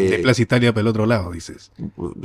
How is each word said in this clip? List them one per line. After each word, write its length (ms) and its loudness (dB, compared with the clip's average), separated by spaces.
De 100 2
Plaza 220 2
Italia 300 2
para 100 0
el 40 2
otro 200 0
lado, 260 -2
dices. 400 -16